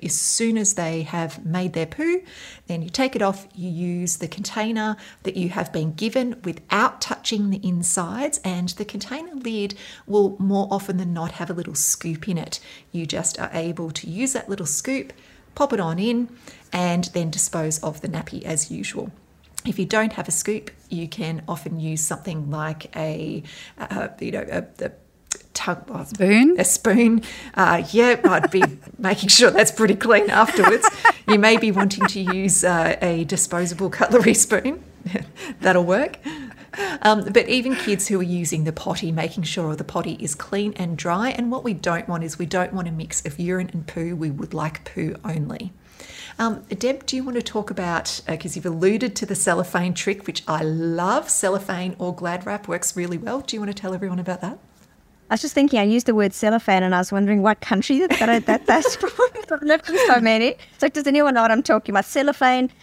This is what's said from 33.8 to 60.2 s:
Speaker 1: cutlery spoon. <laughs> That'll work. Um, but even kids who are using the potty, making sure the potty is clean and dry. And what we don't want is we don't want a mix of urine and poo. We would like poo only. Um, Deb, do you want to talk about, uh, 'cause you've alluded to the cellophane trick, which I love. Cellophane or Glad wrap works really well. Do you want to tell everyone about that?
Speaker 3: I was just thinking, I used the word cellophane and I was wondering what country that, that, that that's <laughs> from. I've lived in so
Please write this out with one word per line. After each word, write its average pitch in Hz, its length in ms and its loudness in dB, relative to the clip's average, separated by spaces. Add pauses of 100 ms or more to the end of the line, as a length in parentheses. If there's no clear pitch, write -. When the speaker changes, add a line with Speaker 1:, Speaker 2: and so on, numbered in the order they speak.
Speaker 1:
cutlery 226 460 6
spoon. 240 500 0 (380)
<laughs> - 380 -14
That'll 180 240 4
work. 208 340 0 (840)
Um, 208 300 4
but - 160 6
even 254 280 0
kids 196 320 -2
who 196 100 2
are 185 60 0
using 175 400 -2
the 156 80 -2
potty, 165 400 -4
making 165 320 -2
sure 156 320 -4
the - 80 -6
potty 170 300 -6
is - 200 -6
clean 208 400 -4
and 170 240 -4
dry. 190 320 -2
And 240 200 -2
what 262 120 -4
we 240 100 -2
don't 170 360 -2
want 170 160 -2
is 160 140 -10
we 180 80 -4
don't 180 260 -2
want 180 160 -4
a 165 40 -6
mix 160 320 -6
of 143 140 -10
urine 180 340 -2
and 160 140 -6
poo. 170 300 -6
We 156 140 -4
would 156 220 -8
like 156 320 -6
poo - 300 -6 (100)
only. 160 480 -6 (640)
Um, 226 320 -2
Deb, 254 380 -4
do - 80 -6
you 262 80 -2
want 254 140 -4
to 233 60 -2
talk 208 280 -4
about, 175 560 -4
uh, 160 100 -4
'cause 160 200 -8
you've 175 100 -6
alluded 190 480 2
to - 120 -6
the 196 100 -4
cellophane 180 580 0
trick, 190 320 -4
which - 220 -6
I 156 160 0
love. 165 680 0
Cellophane 185 680 -2
or 180 120 -4
Glad 180 320 -6
wrap 208 220 -8
works 175 300 -4
really 175 220 -4
well. 208 220 -6
Do 269 140 -8
you 220 60 -6
want 202 100 -4
to 202 100 -8
tell 185 140 -6
everyone 180 240 -4
about 180 220 -4
that? 233 180 -8 (720)
Speaker 3:
I 220 40 0
was 220 80 0
just 302 120 -6
thinking, 277 240 4
I 202 60 4
used 226 220 4
the 240 80 4
word 202 200 2
cellophane 214 480 4
and 185 120 4
I 180 40 4
was 180 120 0
wondering 202 300 4
what 214 200 4
country 240 400 2
that, 359 180 2
that, 226 280 2
that - 200 2
that's - 300 4
<laughs> - 0 -
from. - 140 -4 (400)
I've 294 120 -2
lived 302 260 2
in 330 80 0 (100)
so 254 140 8